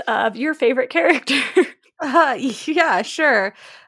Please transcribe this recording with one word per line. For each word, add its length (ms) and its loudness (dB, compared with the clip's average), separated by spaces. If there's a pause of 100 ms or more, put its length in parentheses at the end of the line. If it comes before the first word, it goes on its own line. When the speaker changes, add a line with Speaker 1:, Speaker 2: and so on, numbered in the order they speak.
Speaker 1:
of 280 0
your 180 -2
favorite 360 0
character. 500 2 (140)
<laughs> 100 4 (340)
Speaker 2:
Uh, 400 2
yeah, 640 -2
sure. 540 0 (340)